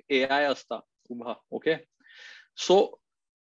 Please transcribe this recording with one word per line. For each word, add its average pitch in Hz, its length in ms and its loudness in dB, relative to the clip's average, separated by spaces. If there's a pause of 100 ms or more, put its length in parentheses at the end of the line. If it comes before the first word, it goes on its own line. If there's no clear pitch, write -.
एआय 135 340 0
असता 123 360 -4 (300)
उभा, 120 240 -10 (180)
ओके? 160 220 -2 (960)
So, 190 160 6 (560)